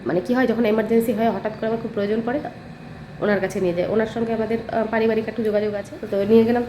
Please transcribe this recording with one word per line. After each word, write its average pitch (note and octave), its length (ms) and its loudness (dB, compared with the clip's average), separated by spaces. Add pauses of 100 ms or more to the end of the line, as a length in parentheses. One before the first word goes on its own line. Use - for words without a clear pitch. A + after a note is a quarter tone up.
মানে D#3 140 2
কী A#3+ 140 -2
হয়, B3+ 120 2
যখন A3+ 180 0
এমার্জেন্সি A3 480 2
হয়, A3 180 2
হঠাৎ G3+ 260 -4
করে A3+ 100 -4
আমার A3+ 160 -2
খুব A3 120 -6
প্রয়োজন G#3 320 0
পড়ে, C4+ 140 -2 (800)
ওনার G3+ 200 2
কাছে F#3+ 200 -2
নিয়ে F3 140 2
যায়। F3 140 0
ওনার A3 180 2
সঙ্গে A3+ 260 -2
আমাদের, A3+ 280 0
আহ, A3+ 300 -2
পারিবারিক A3 380 2
একটু A3+ 140 -6
যোগাযোগ G#3 320 0
আছে, G3+ 200 -8 (160)
তো G3+ 140 2
নিয়ে A3+ 200 8
গেলাম A#3+ 240 2